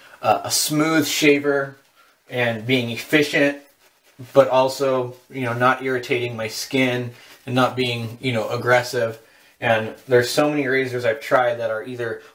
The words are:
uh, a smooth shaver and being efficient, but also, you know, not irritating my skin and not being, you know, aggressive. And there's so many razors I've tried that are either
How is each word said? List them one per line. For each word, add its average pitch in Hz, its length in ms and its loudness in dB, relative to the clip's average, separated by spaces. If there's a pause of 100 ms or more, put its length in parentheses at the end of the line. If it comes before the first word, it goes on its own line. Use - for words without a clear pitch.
(220)
uh, 107 220 2
a - 80 -6
smooth 151 560 0
shaver 143 720 2 (520)
and 120 380 -2
being 123 240 0
efficient, 143 680 0 (760)
but 131 160 8
also, 131 680 0 (160)
you 131 100 -8
know, 117 120 -2
not 127 280 2
irritating 123 540 -4
my 113 120 -6
skin 123 680 -2 (320)
and 123 80 -4
not 123 200 0
being, 117 460 -4
you 127 120 -4
know, 110 160 -4
aggressive. 120 680 0 (440)
And 110 340 0 (120)
there's 123 220 4
so 147 200 2
many 147 180 0
razors 127 380 -2
I've 110 140 0
tried 123 360 2
that 113 160 -4
are 107 120 -6
either 120 380 -8 (140)